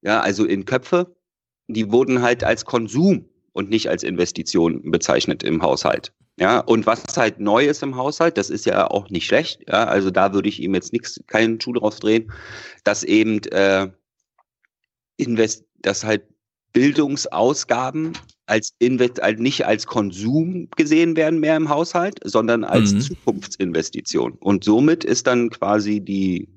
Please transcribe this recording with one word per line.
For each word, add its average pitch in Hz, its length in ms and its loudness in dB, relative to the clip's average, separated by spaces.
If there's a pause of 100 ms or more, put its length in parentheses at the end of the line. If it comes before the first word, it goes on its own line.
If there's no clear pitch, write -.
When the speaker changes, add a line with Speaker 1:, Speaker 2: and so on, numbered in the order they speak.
Speaker 1:
ja, 104 180 0
also 101 260 0
in 98 200 -2
Köpfe, 175 500 -2 (520)
die 107 240 -4
wurden 127 300 4
halt 123 220 0
als 113 220 0
Konsum 127 640 0 (240)
und 98 160 -6
nicht 110 200 0
als 87 140 -2
Investition 85 880 -2
bezeichnet - 520 -2
im 80 180 -2
Haushalt. - 500 -2 (260)
Ja, 101 220 2
und 113 260 0
was 113 180 0 (120)
halt 110 240 0
neu 107 260 2
ist 143 160 0
im 135 140 -8
Haushalt, 151 420 -2
das 101 120 -2
ist 104 160 -6
ja 98 220 2
auch 101 220 -4
nicht - 180 -4
schlecht, 147 420 0
ja, 110 160 2
also 95 260 0
da 95 220 2
würde 101 160 0
ich - 120 -10
ihm 95 120 -2
jetzt 92 180 -4
nix, - 360 -6
keinen 113 340 -2
Schuh 123 120 -8
draus 107 260 -2
drehen, 110 340 0 (500)
dass 101 200 -2
eben, 107 380 2 (100)
äh, 98 360 2 (1300)
Invest-, 113 460 0 (180)
dass 98 220 -2
halt 107 200 0 (500)
Bildungsausgaben 139 1400 0 (340)
als 107 340 -2
Inve-, 123 400 2
als, 107 180 0
nicht 131 260 0
als 113 220 0
Konsum 127 880 -2
gesehen 160 400 4
werden 160 240 2
mehr 151 160 2
im 156 140 0
Haushalt, 170 540 -2
sondern 113 400 2
als 101 300 2
Speaker 2:
Mhm. 101 80 4
Speaker 1:
Zukunftsinvestition. 92 1300 -4
Und 95 320 0
somit 143 400 4
ist - 220 0
dann 120 240 2
quasi 104 500 0
die 95 560 -4